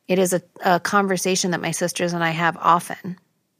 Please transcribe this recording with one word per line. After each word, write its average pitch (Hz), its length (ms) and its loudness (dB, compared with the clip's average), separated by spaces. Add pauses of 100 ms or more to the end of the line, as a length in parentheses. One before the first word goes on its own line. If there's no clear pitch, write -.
it 185 120 0
is 180 140 2
a, 175 80 0 (220)
a 180 160 4
conversation 190 720 0
that 170 100 -2
my 165 100 -4
sisters 175 420 -2
and 170 100 -2
I 165 80 0
have 165 280 0
often. 180 600 0 (400)